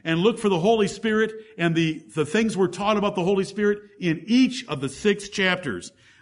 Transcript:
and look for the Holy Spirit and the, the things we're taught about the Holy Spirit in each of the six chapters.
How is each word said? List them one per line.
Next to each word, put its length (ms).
and 160
look 200
for 100
the 100
Holy 280
Spirit 440
and 160
the, 400
the 100
things 320
we're 120
taught 280
about 160
the 100
Holy 200
Spirit 340
in 260
each 420
of 140
the 80
six 400
chapters. 600